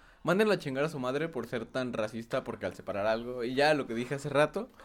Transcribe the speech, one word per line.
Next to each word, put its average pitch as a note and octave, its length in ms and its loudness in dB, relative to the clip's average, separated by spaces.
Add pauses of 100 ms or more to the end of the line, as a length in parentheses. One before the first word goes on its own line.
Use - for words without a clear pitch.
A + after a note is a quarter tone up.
(240)
mándenlo G3+ 280 4
a F3+ 60 4
chingar C#3 260 -2
a D#3+ 60 0
su D#3+ 80 -8
madre C#3 320 -2
por A#2 160 -4
ser A#2 180 -4
tan B2+ 300 -4
racista, A2+ 500 -2
porque G#2+ 220 -6
al F2 80 -4
separar G2 320 -2
algo, A#2+ 380 0
y B2+ 100 -2
ya C#3+ 180 6
lo C#3 140 2
que A2+ 80 -6
dije B2 200 -2
hace C#3 140 -6
rato. D3+ 400 2 (160)